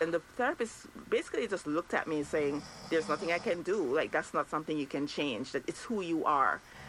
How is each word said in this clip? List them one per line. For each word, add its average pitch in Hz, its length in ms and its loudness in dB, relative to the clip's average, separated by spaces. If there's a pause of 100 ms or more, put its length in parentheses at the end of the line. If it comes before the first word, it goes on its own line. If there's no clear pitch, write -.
And 165 120 2
the 165 60 2 (160)
therapist 247 520 -2 (220)
basically 254 380 0
just 190 180 -4
looked 156 280 0
at - 120 0
me 156 180 0
saying, 147 380 0 (280)
"There's 160 180 2
nothing 165 240 0
I 170 80 2
can 175 220 0
do. 185 200 0 (140)
Like, 131 160 2
that's 160 220 0
not 156 160 2
something 156 280 -2
you 143 100 0
can 143 200 -2
change. 131 460 -2
That 135 160 0
it's - 140 -8
who 214 180 -2
you 165 240 0
are." 131 340 4 (300)